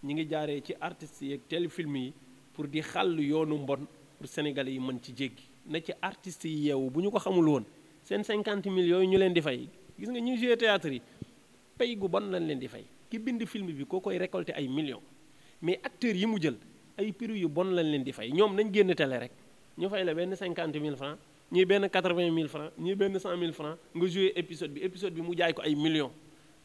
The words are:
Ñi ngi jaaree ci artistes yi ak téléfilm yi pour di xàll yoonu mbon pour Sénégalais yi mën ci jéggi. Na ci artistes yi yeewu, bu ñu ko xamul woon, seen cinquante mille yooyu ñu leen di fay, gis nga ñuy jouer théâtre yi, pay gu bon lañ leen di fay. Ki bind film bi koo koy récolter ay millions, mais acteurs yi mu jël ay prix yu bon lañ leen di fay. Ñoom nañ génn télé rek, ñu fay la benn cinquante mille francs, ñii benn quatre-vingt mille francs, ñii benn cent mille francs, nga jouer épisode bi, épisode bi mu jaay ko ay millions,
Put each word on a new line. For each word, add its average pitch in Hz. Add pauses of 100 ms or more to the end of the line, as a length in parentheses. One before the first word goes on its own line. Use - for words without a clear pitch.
Ñi 143
ngi 156
jaaree 147
ci -
artistes -
yi 139
ak 139
téléfilm 160
yi 127 (400)
pour 147
di 147
xàll 180
yoonu 151
mbon 139 (320)
pour 143
Sénégalais 139
yi 131
mën 127
ci 127
jéggi. 135 (220)
Na -
ci 175 (100)
artistes -
yi 151
yeewu, 135
bu 143
ñu 202
ko 214
xamul 180
woon, 139 (400)
seen 202
cinquante 208
mille 185
yooyu 185
ñu 190
leen 190
di 170
fay, 127 (320)
gis 208
nga 247
ñuy 247
jouer 240
théâtre 214
yi, 127 (760)
pay 240
gu 196
bon 185 (100)
lañ 175
leen 143
di 127
fay. 110 (240)
Ki 226
bind 233
film 190
bi 143
koo 185
koy 190
récolter 180
ay 143
millions, 135 (600)
mais 170
acteurs 233
yi 185
mu 220
jël 143 (420)
ay 208
prix 220
yu 175
bon 165
lañ 180
leen 139
di 135
fay. 113
Ñoom 196
nañ 208
génn 190
télé 135
rek, 123 (460)
ñu 180
fay 196
la 160
benn 180
cinquante 165
mille 147
francs, 139 (340)
ñii 185
benn 196
quatre-vingt 175
mille 165
francs, 151
ñii 180
benn 196
cent 175
mille 170
francs, 156 (160)
nga 170
jouer 190
épisode 165
bi, 143
épisode 185
bi 165
mu 170
jaay 170
ko -
ay 156
millions, 151 (540)